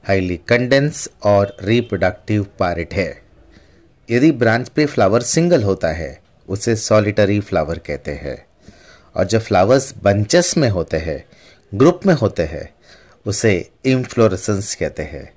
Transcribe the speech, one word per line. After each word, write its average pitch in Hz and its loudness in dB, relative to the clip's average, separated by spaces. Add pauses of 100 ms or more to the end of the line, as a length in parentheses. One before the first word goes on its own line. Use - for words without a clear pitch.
हाईली 92 0
कंडेंस 131 0 (140)
और 101 2
रिप्रोडक्टिव 101 -2 (120)
पार्ट 85 -2
है। 92 -4 (880)
यदि 135 4
ब्रांच 120 0
पे 151 0
फ्लावर 110 2
सिंगल 165 2
होता 95 0
है, 78 -8 (260)
उसे 107 -2
सॉलिटरी 104 2
फ्लावर 82 -4
कहते 73 -10
हैं, 69 -12 (680)
और 95 0
जब 107 0
फ्लावर्स 107 2
बंचेस 104 2
में 143 2
होते 87 -2
हैं, 80 -6 (500)
ग्रुप 143 4
में 180 4
होते 107 0
हैं, 76 -8 (520)
उसे 104 0 (140)
इन्फ्लोरेसेंस 110 -2
कहते 80 -6
हैं। 71 -12